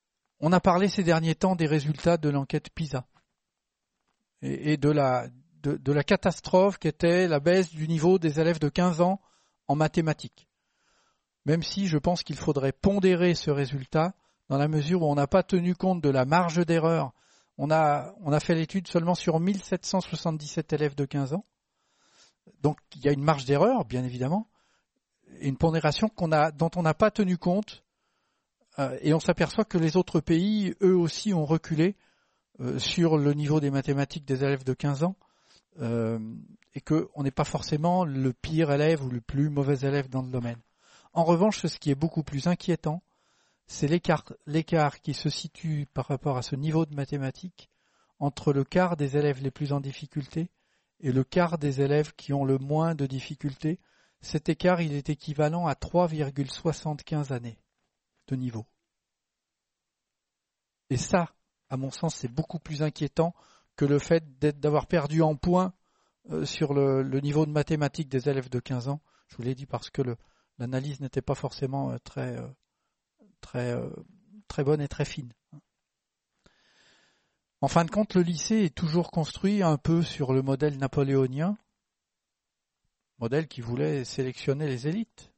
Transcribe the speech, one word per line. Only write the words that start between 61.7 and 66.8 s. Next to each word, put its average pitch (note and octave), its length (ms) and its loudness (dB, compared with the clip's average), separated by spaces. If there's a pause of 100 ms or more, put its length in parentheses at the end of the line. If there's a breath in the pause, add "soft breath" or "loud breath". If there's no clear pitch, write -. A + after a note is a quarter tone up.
mon C3+ 140 -6
sens, - 240 -6
c'est A#2+ 160 -8
beaucoup D#3 280 -6
plus D3+ 240 -8
inquiétant D#3 500 -2 (420 soft breath)
que C#3+ 100 0
le C#3+ 140 4
fait D#3 400 -2
d'être, C#3+ 200 0
d'avoir D3 280 0
perdu D#3 340 2
en D#3 140 4
points, F3+ 380 2 (560)
euh, D#3 160 -4
sur C#3+ 280 -2
le, C#3 280 2